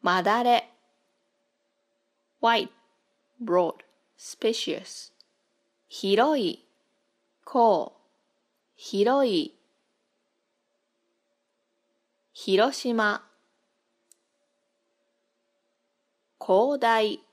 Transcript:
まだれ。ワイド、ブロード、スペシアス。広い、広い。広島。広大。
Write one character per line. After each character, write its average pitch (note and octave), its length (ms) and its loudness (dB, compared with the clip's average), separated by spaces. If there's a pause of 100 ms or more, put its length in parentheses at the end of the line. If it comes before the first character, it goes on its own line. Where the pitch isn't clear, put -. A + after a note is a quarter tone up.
ま F3+ 200 0
だ G#3 200 0
れ。 A#3+ 260 2 (1700)
ワ A#3 160 2
イ - 100 -2
ド、 - 60 -20 (680)
ブ A3 140 -6
ロ F3 140 2
ー - 40 -6
ド、 - 60 -14 (380)
ス - 200 -20
ペ - 160 -2
シ E3 240 -6
ア F#3+ 80 -14
ス。 - 280 -20 (760)
広 A#3 540 0
い、 - 240 -6 (2000)
広 A#3+ 540 0
い。 E3+ 240 -4 (2750)
広 G#3+ 460 0
島。 A3 440 -2 (3250)
広 C4 400 2
大。 A3+ 400 0 (120)